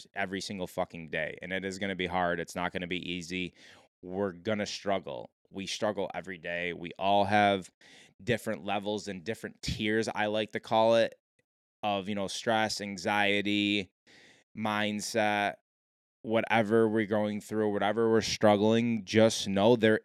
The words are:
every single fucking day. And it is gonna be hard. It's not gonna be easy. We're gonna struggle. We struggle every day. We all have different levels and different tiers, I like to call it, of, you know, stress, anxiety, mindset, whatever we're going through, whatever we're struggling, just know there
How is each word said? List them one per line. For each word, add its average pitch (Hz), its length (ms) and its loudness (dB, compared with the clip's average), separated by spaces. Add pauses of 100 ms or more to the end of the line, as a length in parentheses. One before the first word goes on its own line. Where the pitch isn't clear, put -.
(160)
every 98 240 -4
single 90 280 -8
fucking 85 420 -8
day. 78 320 -6
And 87 100 -12
it 95 140 -4
is 95 140 -8
gonna 98 160 -4
be 90 120 -4
hard. 87 320 -2
It's - 160 -8
not 90 160 -4
gonna 90 160 -8
be 85 240 -6
easy. 90 420 -8 (480)
We're 92 300 -4
gonna 101 340 -4
struggle. 80 640 -6 (220)
We 95 160 -10
struggle 98 480 -4
every 90 240 -12
day. 87 340 -6
We 82 240 -10
all 101 280 4
have 101 440 2 (540)
different 104 420 -4
levels 101 420 -6
and 95 160 -10
different - 380 -12
tiers, 110 540 -2
I 107 100 0
like 107 280 -2
to 110 60 -8
call 113 360 4
it, 113 180 2 (720)
of, 101 260 -4
you 104 60 -4
know, 98 120 -4
stress, 110 540 -2
anxiety, 101 1080 0 (680)
mindset, 104 1000 0 (680)
whatever 113 640 4
we're 107 180 0
going 104 360 -2
through, 107 300 -2
whatever 107 380 2
we're 113 120 6
struggling, 110 840 4
just 110 420 4
know 101 280 6
there 110 300 6